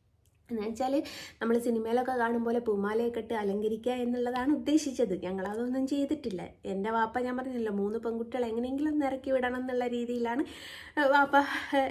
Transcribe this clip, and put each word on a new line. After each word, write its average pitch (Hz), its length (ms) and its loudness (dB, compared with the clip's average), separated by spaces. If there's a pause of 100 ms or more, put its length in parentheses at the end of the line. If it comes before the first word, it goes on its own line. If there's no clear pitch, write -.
(500)
എന്ന് 226 120 -4
വെച്ചാൽ 240 320 -2 (420)
നമ്മൾ 226 240 2
സിനിമയിലൊക്കെ 233 520 0
കാണും 233 320 2
പോലെ 233 160 2
പൂമാലയൊക്കെ 226 600 0
ഇട്ട് 220 140 -4
അലങ്കരിക്കുക 214 580 0
എന്നുള്ളതാണ് 247 640 0
ഉദ്ദേശിച്ചത്. 247 680 2
ഞങ്ങളതൊന്നും 220 680 -2
ചെയ്തിട്ടില്ല. 269 640 -2 (160)
എൻ്റെ 196 260 -2
വാപ്പ, 226 280 0
ഞാൻ 247 180 -2
പറഞ്ഞല്ലോ, 247 340 -2
മൂന്ന് 202 280 -2
പെൺകുട്ടികളെ 233 480 -2
എങ്ങനെയെങ്കിലും 262 460 0
ഒന്ന് 294 120 2
ഇറക്കി 262 260 -2
വിടണം 254 280 2
എന്നുള്ള 247 280 0
രീതിയിലാണ്, 240 560 -2 (540)
ഏ, 285 100 4
വാപ്പ, 277 280 6 (400)
ഏ, 269 160 6